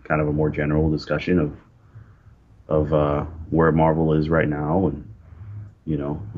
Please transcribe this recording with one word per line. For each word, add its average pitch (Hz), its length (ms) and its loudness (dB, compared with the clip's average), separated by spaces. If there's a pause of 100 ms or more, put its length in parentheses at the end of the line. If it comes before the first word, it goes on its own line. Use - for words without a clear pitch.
kind 78 160 0
of 76 80 0
a 73 40 0
more 76 160 2
general 76 440 0
discussion 76 480 0
of, 73 160 -2 (1120)
of, 76 240 0
uh, 73 320 2 (260)
where 80 220 4
Marvel 80 400 4
is 78 160 2
right 78 200 2
now, 76 380 0
and, - 260 -6 (720)
you 76 140 -4
know, 73 240 -6 (160)